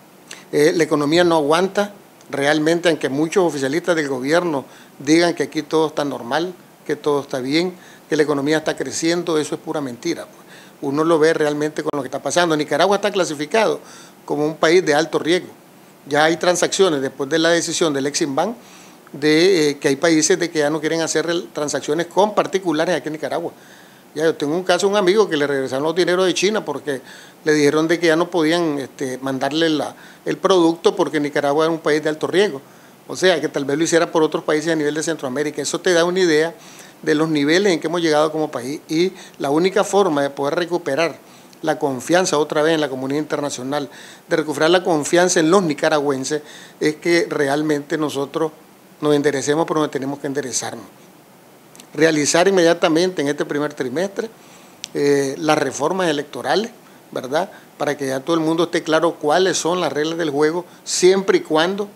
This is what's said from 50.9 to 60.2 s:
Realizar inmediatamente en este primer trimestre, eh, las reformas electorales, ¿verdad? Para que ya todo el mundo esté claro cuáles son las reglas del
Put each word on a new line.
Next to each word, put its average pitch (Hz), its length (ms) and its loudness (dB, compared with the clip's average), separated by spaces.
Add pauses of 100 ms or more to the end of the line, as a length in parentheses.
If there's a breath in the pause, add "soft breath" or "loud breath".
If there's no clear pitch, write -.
Realizar 160 540 2
inmediatamente 170 720 2
en 139 60 -2
este 151 180 -4
primer 147 280 -4
trimestre, 180 540 -6 (640 loud breath)
eh, 143 460 0
las 151 180 2
reformas 151 540 0
electorales, 143 600 -4 (400 loud breath)
¿verdad? 135 380 -4 (280 loud breath)
Para 143 180 -2
que 139 120 -6
ya 131 120 -4
todo 165 140 -2
el 165 80 0
mundo 165 220 0
esté 165 180 -2
claro 160 320 2
cuáles 165 420 0
son 175 240 -2
las 160 120 -2
reglas 160 260 -4
del 165 120 -2